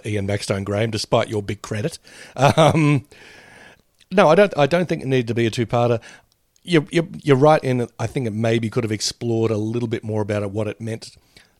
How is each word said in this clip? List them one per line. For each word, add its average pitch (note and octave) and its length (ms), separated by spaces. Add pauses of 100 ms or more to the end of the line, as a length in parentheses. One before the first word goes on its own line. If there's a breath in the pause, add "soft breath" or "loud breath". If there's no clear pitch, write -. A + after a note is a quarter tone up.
Ian G#2 220
Maxtone G2+ 360
Graham, G2+ 280
despite A2 380
your G#2+ 120
big G2+ 220
credit." A2+ 340 (380 loud breath)
Um, D3 720 (1040 loud breath)
no, F#3 160
I D#3 80
don't, G3+ 220
I C#3+ 100
don't E3+ 200
think D#3+ 140
it B2+ 60
needed B2+ 220
to A#2 40
be A#2 140
a - 20
two-parter. A#2+ 500 (640 loud breath)
You, E3 280
you, E3 180 (140)
you're C#3+ 140
right D3+ 260
in, B2 240 (100)
I A#2 100
think C3 200
it G#2 60
maybe A2+ 360
could A#2+ 140
have G#2+ 80
explored A2+ 600
a G#2+ 60
little A2+ 300
bit A2+ 160
more G#2+ 180
about G#2 220
it, G2+ 80
what G#2+ 160
it G#2 140
meant A2+ 340 (440 soft breath)